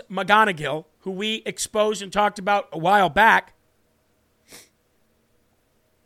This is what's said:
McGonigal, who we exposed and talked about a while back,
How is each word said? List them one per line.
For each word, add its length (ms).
McGonigal, 760
who 120
we 340
exposed 580
and 100
talked 240
about 340
a 60
while 320
back, 440